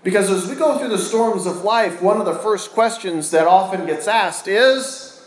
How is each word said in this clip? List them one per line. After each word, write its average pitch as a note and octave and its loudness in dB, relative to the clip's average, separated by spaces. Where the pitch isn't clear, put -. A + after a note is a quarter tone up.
Because F#3+ 2
as F#3 0
we C4+ -6
go D4+ 0
through B3 -4
the G#3 -2
storms A3 0
of F3 -6
life, G#3 0
one G#3 2
of G#3 -2
the E3 -2
first - -4
questions G3 -2
that D#3+ 4
often F#3 2
gets D#3 -4
asked G3+ -2
is B3+ 0